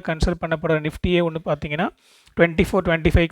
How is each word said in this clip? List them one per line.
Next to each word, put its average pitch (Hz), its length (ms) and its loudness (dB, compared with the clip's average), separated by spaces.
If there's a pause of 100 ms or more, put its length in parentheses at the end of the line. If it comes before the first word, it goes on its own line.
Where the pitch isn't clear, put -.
கன்சிடர் 170 380 -2
பண்ணப்படுற 156 440 -2
Nifty-யே 175 300 0
ஒண்ணு 165 160 -2 (100)
பார்த்தீங்கன்னா, 156 440 -4 (500)
ட்வென்டி 170 320 4
ஃபோர், 185 140 0
ட்வென்டி 165 280 2
ஃபைவ் 170 180 4